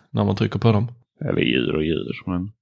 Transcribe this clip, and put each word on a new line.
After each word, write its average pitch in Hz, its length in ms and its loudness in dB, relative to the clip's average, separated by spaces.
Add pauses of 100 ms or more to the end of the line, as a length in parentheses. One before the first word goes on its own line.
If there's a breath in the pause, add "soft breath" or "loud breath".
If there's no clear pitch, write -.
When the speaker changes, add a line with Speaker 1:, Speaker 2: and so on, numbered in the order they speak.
(100)
Speaker 1:
när 107 140 0
man 101 120 2
trycker 107 220 0
på 113 140 4
dem. 110 200 0 (360)
Speaker 2:
Eller - 140 0
djur 60 340 2
och 78 80 0
djur, 78 320 -2 (100)
men 92 360 -4